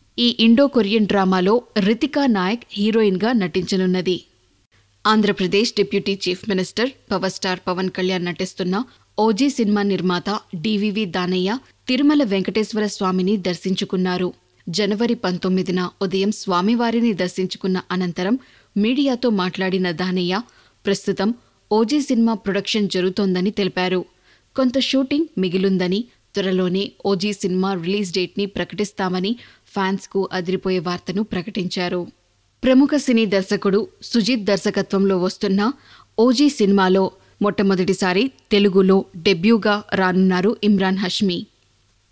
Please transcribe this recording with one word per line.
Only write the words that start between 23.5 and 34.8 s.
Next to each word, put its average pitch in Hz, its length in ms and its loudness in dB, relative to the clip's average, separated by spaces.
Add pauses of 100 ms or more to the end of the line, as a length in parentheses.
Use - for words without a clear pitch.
తెలిపారు. 185 540 -2 (520)
కొంత 262 220 2
షూటింగ్ 269 480 0 (120)
మిగిలుందని, 185 640 0 (300)
త్వరలోనే 185 580 -2 (140)
ఓజీ 202 260 0
సినిమా 190 420 -2
రిలీజ్ 185 380 -4
డేట్ని 190 340 -4
ప్రకటిస్తామని 185 920 -4 (360)
ఫ్యాన్స్కు 190 600 -4
అదిరిపోయే 185 460 -2
వార్తను 180 440 -4
ప్రకటించారు. 180 840 -4 (580)
ప్రముఖ 262 320 6
సినీ 226 300 2
దర్శకుడు 196 640 0 (140)
సుజిత్ 226 420 0
దర్శకత్వంలో 196 760 0